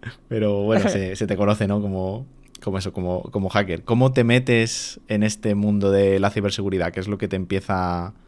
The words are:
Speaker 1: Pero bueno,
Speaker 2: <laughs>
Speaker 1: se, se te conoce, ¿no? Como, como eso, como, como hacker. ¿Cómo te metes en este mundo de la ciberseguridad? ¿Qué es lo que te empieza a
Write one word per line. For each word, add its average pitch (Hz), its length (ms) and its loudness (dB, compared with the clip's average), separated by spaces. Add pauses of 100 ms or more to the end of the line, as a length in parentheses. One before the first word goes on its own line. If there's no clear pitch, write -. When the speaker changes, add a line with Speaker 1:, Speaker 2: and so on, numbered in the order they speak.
(280)
Speaker 1:
Pero 104 360 0
bueno, 107 240 2
Speaker 2:
<laughs> - 20 0
Speaker 1:
se, 95 260 -2
se 110 100 -4
te 98 100 -2
conoce, 104 320 2
¿no? 101 140 0
Como, 98 460 -6 (340)
como 95 160 -4
eso, 95 160 -6
como, 90 300 -4
como 98 260 -4
hacker. 92 340 0
¿Cómo 123 300 4
te 131 100 4
metes 117 840 2
en 107 160 0
este 107 320 0
mundo 101 340 2
de 98 300 4
la 98 100 2
ciberseguridad? 95 640 -2
¿Qué 95 80 -8
es 92 80 -6
lo 104 100 -4
que 104 100 -4
te 95 100 -4
empieza 92 720 -2
a 101 60 -14 (140)